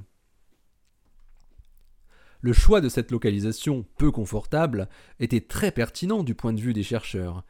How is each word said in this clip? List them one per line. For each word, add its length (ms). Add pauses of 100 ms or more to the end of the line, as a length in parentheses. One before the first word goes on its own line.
(2500)
Le 100
choix 300
de 80
cette 200
localisation 760 (100)
peu 140
confortable 800 (280)
était 220
très 320
pertinent 500
du 120
point 180
de 80
vue 140
des 80
chercheurs. 680